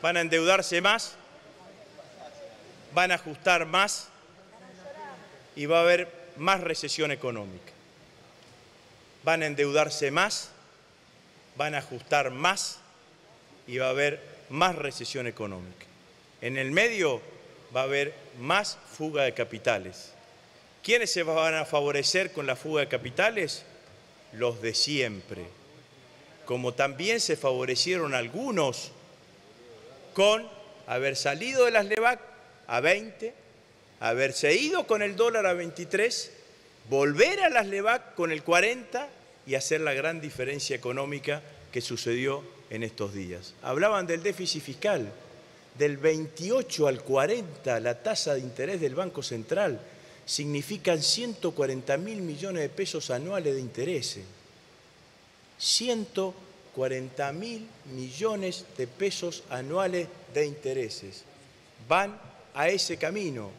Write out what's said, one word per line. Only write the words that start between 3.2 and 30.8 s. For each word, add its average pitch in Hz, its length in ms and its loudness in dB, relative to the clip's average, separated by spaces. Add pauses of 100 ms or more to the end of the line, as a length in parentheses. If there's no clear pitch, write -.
más 185 440 2 (1500)
y 147 100 -4
va 165 140 6
a - 20 8
haber 175 260 6 (300)
más 185 240 2
recesión 151 500 -2
económica. 107 600 -6 (1500)
Van 160 180 4
a 156 40 0
endeudarse 147 680 2
más, 185 380 2 (1040)
van 147 200 -2
a 143 40 0
ajustar 135 520 0
más 170 480 0 (880)
y 123 100 -6
va 131 100 2
a 131 40 4
haber 143 300 2 (280)
más 170 260 4
recesión 135 520 -6
económica. 95 580 -8 (580)
En 127 140 -4
el 131 140 -2
medio 175 500 2 (520)
va 127 60 0
a 131 40 2
haber 143 300 0 (240)
más 175 400 0 (200)
fuga 151 260 0
de 123 100 2
capitales. 110 760 -2 (720)
¿Quiénes 226 260 2
se 175 140 0
van 160 300 2
a 156 100 0
favorecer 143 680 2
con 147 120 -4
la 131 120 0
fuga 151 240 0
de 135 80 0
capitales? 160 760 0 (680)
Los 117 280 -2
de 113 120 -2
siempre. 107 720 0 (1000)
Como 123 280 -2
también 147 480 0
se 160 160 0
favorecieron 135 760 0
algunos 143 760 -2 (1200)
con 208 320 6 (400)